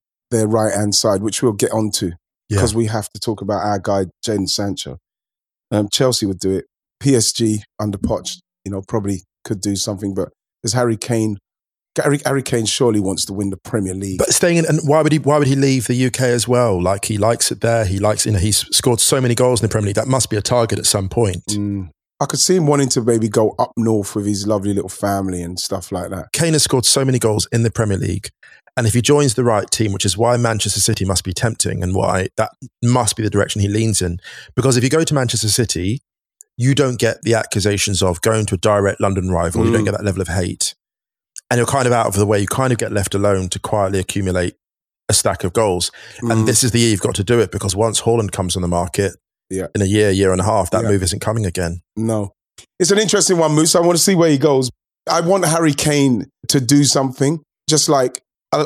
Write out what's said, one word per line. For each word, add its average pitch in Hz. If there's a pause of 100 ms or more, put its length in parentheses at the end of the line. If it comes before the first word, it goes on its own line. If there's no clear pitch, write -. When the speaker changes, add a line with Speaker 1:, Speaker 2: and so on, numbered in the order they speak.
(300)
Speaker 1:
their 110
right-hand 104
side, 101
which 107
we'll 117
get 101
onto, 107 (380)
Speaker 2:
Yeah. 101
Speaker 1:
'cause 107
we 113
have 107
to 101
talk 107
about 101
our 104
guy, 98 (180)
Jadon 101
Sancho. 98 (760)
Um, 104
Chelsea 127
would 95
do 95
it. 92 (340)
P 139
S 110
G 110 (160)
under 104
Poch, 95 (280)
you 98
know, 98
probably 101 (200)
could 101
do 101
something, 98
but 95 (320)
there's 107
Harry 120
Kane. 110 (640)
Harry, 147
Harry 135
Kane 117
surely 110
wants 95
to 101
win 101
the 95
Premier 95
League. 95
Speaker 2:
But -
staying 170
in, 160
and 156
why 156
would 151
he, 156
why 139
would 143
he 139
leave 135
the 123
U 127
K 127
as 120
well? 120
Like, 95
he 107
likes 113
it -
there. 117
He 92
likes, 107
you 113
know, 98
he's 104 (160)
scored 120
so 139
many 120
goals 127
in 110
the 104
Premier 104
League. 95
That 110
must 131
be 107
a 101
target 117
at -
some 95
point. 98
Speaker 1:
Mm. 101 (320)
I 143
could 139
see 185
him 170
wanting 139
to 131
maybe 113
go 110
up 123
north 110
with 104
his 101
lovely 101
little 92
family 98
and 87
stuff -
like 92
that. 90
Speaker 2:
Kane 160
has 147
scored 127
so -
many 131
goals 107
in 117
the 113
Premier 101
League. 92 (480)
And 120
if 101
he 120
joins 143
the 131
right 107
team, 107
which -
is 95
why 117
Manchester 110
City 107
must 95
be 95
tempting -
and 92
why 95
that 110 (300)
must 120
be 117
the 104
direction 101
he 98
leans 110
in. 87 (360)
Because 131
if 117
you 131
go 160
to 156
Manchester 120
City, 104 (560)
you 127
don't 131
get 113
the 113
accusations 101
of 90
going 110
to 98
a -
direct 101
London 95
rival. 87
You 117
don't 110
Speaker 1:
Mm. 104
Speaker 2:
get 104
that 101
level 95
of 87
hate. 92 (800)
And 120
you're 120
kind 135
of 120
out 113
of 95
the 104
way. 104
You 101
kind 131
of 117
get 110
left 101
alone 98
to -
quietly 98
accumulate 90 (540)
a 110
stack -
of 90
goals. 95 (300)
Speaker 1:
Mm. 117
Speaker 2:
And 110
this -
is 123
the 120
year 117
you've 98
got 113
to 101
do 117
it, 98
because 98
once 110
Haaland 113
comes 92
on 92
the 87
market, 87 (360)
Speaker 1:
Yeah. 92
Speaker 2:
in 104
a -
year, 104
year 95
and 92
a 95
half, 101
that 95
Speaker 1:
Yeah. 110
Speaker 2:
move 98
isn't 90
coming 110
again. 87 (140)
Speaker 1:
No. 110 (460)
It's 175
an 202
interesting 190
one, 156
Moose. 156
I 170
want 175
to 156
see 196
where 165
he 143
goes. 131 (360)
I 165
want 180
Harry 160
Kane 139 (200)
to 147
do 143
something, 139 (280)
just 151
like 131 (300)
I, 151